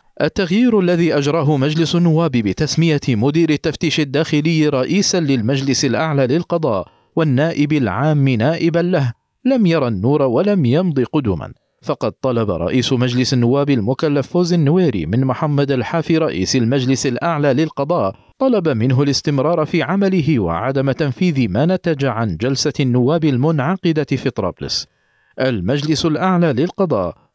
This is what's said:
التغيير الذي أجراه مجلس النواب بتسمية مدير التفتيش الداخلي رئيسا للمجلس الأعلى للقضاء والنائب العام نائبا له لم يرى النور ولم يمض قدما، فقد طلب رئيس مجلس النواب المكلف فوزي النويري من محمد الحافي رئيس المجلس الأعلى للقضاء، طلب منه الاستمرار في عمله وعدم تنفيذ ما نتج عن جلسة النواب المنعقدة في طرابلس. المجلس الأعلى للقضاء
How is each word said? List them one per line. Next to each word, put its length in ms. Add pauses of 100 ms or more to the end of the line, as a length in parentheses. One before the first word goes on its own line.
(220)
التغيير 580
الذي 380
أجراه 400
مجلس 380
النواب 360
بتسمية 680 (100)
مدير 400
التفتيش 500
الداخلي 720
رئيسا 500
للمجلس 640
الأعلى 420
للقضاء 600 (280)
والنائب 580
العام 560
نائبا 500
له 340 (320)
لم 200
يرى 220
النور 340
ولم 440
يمض 340
قدما، 540 (280)
فقد 300
طلب 400
رئيس 420
مجلس 400
النواب 360
المكلف 580
فوزي 280
النويري 500
من 200
محمد 460
الحافي 460
رئيس 380
المجلس 500
الأعلى 480
للقضاء، 640 (240)
طلب 300
منه 340
الاستمرار 640
في 180
عمله 560
وعدم 520
تنفيذ 580
ما 160
نتج 400
عن 320
جلسة 420
النواب 460
المنعقدة 760
في 260
طرابلس. 580 (520)
المجلس 680
الأعلى 480
للقضاء 640 (180)